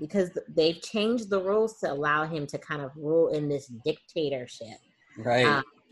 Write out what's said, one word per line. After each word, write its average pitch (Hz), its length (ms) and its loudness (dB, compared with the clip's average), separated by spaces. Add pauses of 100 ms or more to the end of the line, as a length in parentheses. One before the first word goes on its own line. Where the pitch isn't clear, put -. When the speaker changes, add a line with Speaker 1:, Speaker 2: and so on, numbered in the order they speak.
Speaker 1:
because 180 320 0
th-, - 160 -6
they've 165 340 2
changed 220 480 -2
the 196 100 2
rules 214 400 0
to 160 120 -2
allow 147 320 0
him 156 240 -4
to 147 100 -8
kind 147 240 -8
of 135 140 -8
rule 156 320 4
in 151 200 0
this 143 220 -4 (140)
dictatorship. 135 920 -6 (380)
Speaker 2:
Right. 120 300 4
Speaker 1:
Uh, 139 160 4 (300)